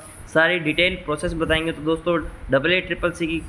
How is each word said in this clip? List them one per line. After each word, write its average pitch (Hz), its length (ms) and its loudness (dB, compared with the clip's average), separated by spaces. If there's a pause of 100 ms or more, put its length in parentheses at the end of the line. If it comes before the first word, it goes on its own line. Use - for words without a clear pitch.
(280)
सारी 165 320 4
डिटेल 175 360 2 (100)
process 151 280 -2
बताएंगे। 160 380 0
तो 151 120 -8
दोस्तों 165 340 0 (340)
डबल 139 220 4
ए 185 80 4
ट्रिपल 175 300 -2
सी 170 160 -4
की 160 100 -2 (120)